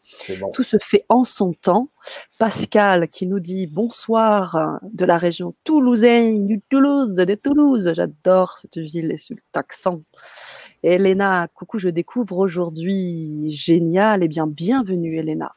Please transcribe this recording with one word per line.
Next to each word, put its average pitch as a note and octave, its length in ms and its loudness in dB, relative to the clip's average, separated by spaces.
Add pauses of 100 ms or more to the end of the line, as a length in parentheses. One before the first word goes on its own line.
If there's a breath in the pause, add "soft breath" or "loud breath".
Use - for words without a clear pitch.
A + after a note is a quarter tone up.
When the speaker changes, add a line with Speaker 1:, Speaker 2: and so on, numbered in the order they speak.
Speaker 1:
C'est - 340 -14
bon. G3 120 -6
Speaker 2:
Tout B3+ 140 -2
se A3 180 2
fait - 280 0
en B3 140 4
son F#3+ 300 -2
temps. G3+ 360 0 (500 loud breath)
Pascal G3+ 680 2
qui - 200 -8
nous G3 120 -2
dit F3+ 280 -6
bonsoir, G#3 880 0
euh, D#3+ 100 0 (160)
de F#3 240 -4
la F3 140 4
région F3 340 -4 (100)
toulousaine, A#3 840 4
du G#3 120 0
Toulouse, C4+ 580 2
de F#3 180 2
Toulouse. C4+ 580 2
J'adore F3 640 0
cette - 220 -14
ville D#3+ 320 -6
et D#3 60 -6
cet - 200 -14 (160)
accent. D#3+ 480 -6 (800 loud breath)
Elena, F#3 720 2
coucou, - 240 -10
je F#3 120 -2
découvre F3 500 -4
aujourd'hui. E3+ 1120 -4
Génial. F3 720 2
Eh E3 40 2
bien, D#3 200 -2
bienvenue, E3+ 720 -2
Elena. D#3 360 -6